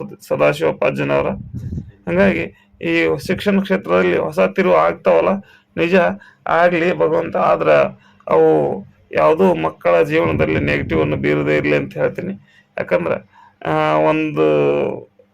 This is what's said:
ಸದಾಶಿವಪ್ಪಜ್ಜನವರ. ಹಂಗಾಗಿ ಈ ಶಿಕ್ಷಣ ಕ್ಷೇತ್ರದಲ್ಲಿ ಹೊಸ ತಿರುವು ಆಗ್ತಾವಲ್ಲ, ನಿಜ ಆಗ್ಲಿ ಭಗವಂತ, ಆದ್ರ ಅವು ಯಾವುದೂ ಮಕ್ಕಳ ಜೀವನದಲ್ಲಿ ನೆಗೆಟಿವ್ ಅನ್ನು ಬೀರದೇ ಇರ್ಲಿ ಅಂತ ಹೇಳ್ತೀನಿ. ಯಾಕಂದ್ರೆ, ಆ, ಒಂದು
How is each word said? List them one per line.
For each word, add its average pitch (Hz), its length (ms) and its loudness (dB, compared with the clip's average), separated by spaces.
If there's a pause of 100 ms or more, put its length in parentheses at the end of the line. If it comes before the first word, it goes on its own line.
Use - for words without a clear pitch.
(280)
ಸದಾಶಿವಪ್ಪಜ್ಜನವರ. 147 1000 -2 (800)
ಹಂಗಾಗಿ 175 360 0 (380)
ಈ 165 440 0
ಶಿಕ್ಷಣ 190 340 0
ಕ್ಷೇತ್ರದಲ್ಲಿ 180 580 0
ಹೊಸ 160 220 -2
ತಿರುವು 185 360 2
ಆಗ್ತಾವಲ್ಲ, 170 520 2 (480)
ನಿಜ 170 180 0 (540)
ಆಗ್ಲಿ 175 500 2
ಭಗವಂತ, 160 380 0
ಆದ್ರ 160 340 0 (560)
ಅವು 160 220 4 (640)
ಯಾವುದೂ 160 420 2
ಮಕ್ಕಳ 165 480 0
ಜೀವನದಲ್ಲಿ 156 580 0
ನೆಗೆಟಿವ್ 147 400 -2
ಅನ್ನು 151 160 -2
ಬೀರದೇ 147 400 0
ಇರ್ಲಿ 139 200 0
ಅಂತ - 180 -4
ಹೇಳ್ತೀನಿ. 71 400 -4 (440)
ಯಾಕಂದ್ರೆ, - 380 -2 (540)
ಆ, 156 280 0
ಒಂದು 156 480 0 (880)